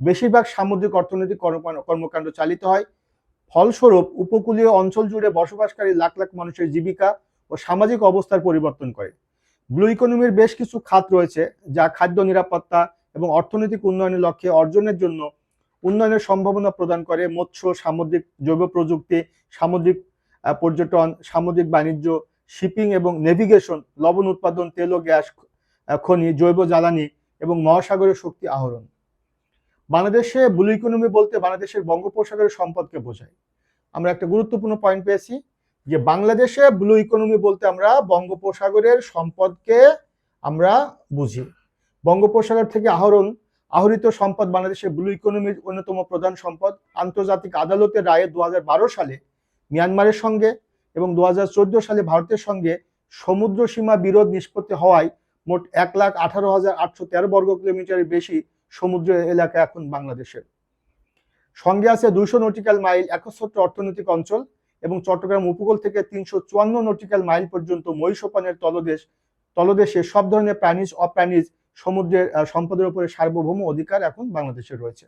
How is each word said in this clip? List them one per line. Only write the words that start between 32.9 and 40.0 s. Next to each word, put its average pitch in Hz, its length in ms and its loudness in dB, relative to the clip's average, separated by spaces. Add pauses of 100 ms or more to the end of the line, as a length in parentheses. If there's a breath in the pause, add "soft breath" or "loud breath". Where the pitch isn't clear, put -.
বোঝায়। 117 340 -16 (600)
আমরা 170 180 -2
একটা 175 140 -6
গুরুত্বপূর্ণ 214 500 -2
পয়েন্ট 196 300 0
পেয়েছি 202 360 -4 (440)
যে 151 120 -2
বাংলাদেশে 208 720 2
ব্লু 208 260 4
ইকোনমি 220 420 2
বলতে 202 300 0
আমরা 202 340 4
বঙ্গোপসাগরের 196 1000 0
সম্পদকে 180 760 -2 (640)